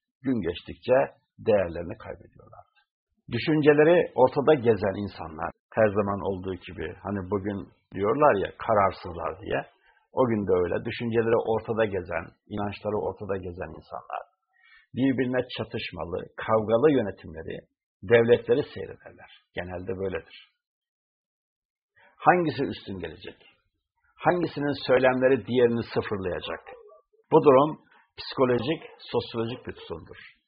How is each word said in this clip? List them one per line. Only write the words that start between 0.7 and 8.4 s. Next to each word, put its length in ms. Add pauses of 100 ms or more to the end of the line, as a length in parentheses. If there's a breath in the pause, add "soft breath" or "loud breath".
değerlerini 500
kaybediyorlardı. 840 (520)
Düşünceleri 840
ortada 380
gezen 500
insanlar, 480 (220)
her 140
zaman 320 (100)
olduğu 260
gibi, 480
hani 160 (120)
bugün 280 (340)
diyorlar 500